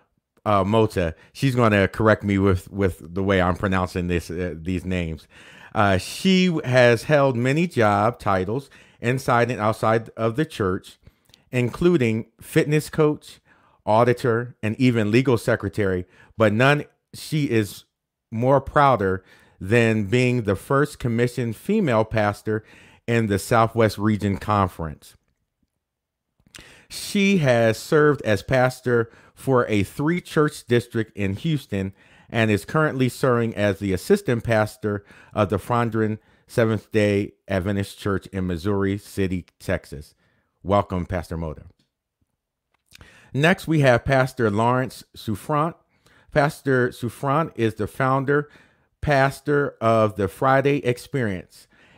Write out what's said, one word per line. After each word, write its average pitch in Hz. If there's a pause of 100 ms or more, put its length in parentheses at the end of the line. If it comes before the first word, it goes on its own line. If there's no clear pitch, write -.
(460)
uh, 101
Mota. 101 (160)
She's 135
gonna 104
correct 107
me 101
with, 95
with 92
the 95
way 98
I'm 90
pronouncing 92
this, 87
uh, 87
these 82
names. 87 (440)
Uh, 101
she 185
has 123
held 139
many 139
job 107
titles 101 (300)
inside 120
and 107
outside 110
of 113
the 151
church, 98 (520)
including 123 (160)
fitness 151
coach, - (460)
auditor, 120
and 107
even 117
legal 123
secretary, 98 (320)
but 110
none 131 (300)
she -
is 110 (440)
more 127
prouder 113 (340)
than 110
being 123
the 101
first 143
commissioned 117
female 151
pastor 107 (420)
in 117
the 98
Southwest 113
Region 104
Conference. 92 (1700)
She 196
has 117
served 151
as 107
pastor 127 (240)
for 127
a 104
three-church 151
district 117
in 98
Houston 101 (360)
and 110
is 98
currently 135
serving 120
as 104
the 98
assistant 120
pastor 107 (280)
of 107
the 101
Fondren 110 (280)
Seventh-day 104 (160)
Adventist 98
Church 98
in 95
Missouri 98
City, 92 (120)
Texas. - (480)
Welcome, 92
Pastor 87
Mota. 80 (1700)
Next, 156
we 156
have 127
Pastor 131
Lawrence 120 (100)
Souffrant. 151 (560)
Pastor 139
Souffrant 139
is 113
the 101
founder, 135 (500)
pastor 143
of 110
the 98
Friday 135
Experience, 117 (300)